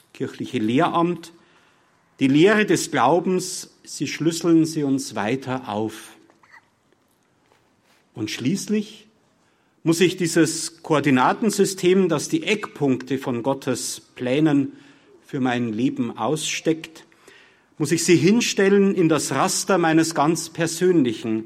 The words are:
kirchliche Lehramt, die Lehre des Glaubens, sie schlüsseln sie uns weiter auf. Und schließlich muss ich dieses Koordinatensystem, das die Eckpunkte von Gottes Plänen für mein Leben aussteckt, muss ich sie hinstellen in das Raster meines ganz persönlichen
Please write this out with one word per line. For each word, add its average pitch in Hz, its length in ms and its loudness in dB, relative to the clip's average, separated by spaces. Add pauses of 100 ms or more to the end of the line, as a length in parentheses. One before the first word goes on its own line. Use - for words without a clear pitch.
(140)
kirchliche - 460 -8
Lehramt, 165 720 0 (880)
die 135 80 2
Lehre 196 380 4
des - 260 -2
Glaubens, 170 960 0
sie - 200 -8
schlüsseln 165 600 2
sie 156 180 -4
uns 135 320 -2
weiter 127 540 -4
auf. 107 480 -6 (2000)
Und 107 160 -8
schließlich - 760 -4 (760)
muss 165 180 2
ich 180 160 2
dieses - 680 0
Koordinatensystem, 180 1300 2
das 147 180 -2
die 156 160 -2
Eckpunkte 139 760 -2
von 123 240 -4
Gottes 135 600 -4 (140)
Plänen 139 580 0 (520)
für 143 140 -8
mein 120 320 -2
Leben 120 460 -4
aussteckt, 156 880 -4 (720)
muss 151 160 -2
ich 165 100 -2
sie 170 140 4
hinstellen 196 800 4
in 170 120 2
das 151 240 0
Raster 175 460 0
meines 160 360 2
ganz 160 360 0
persönlichen 143 960 0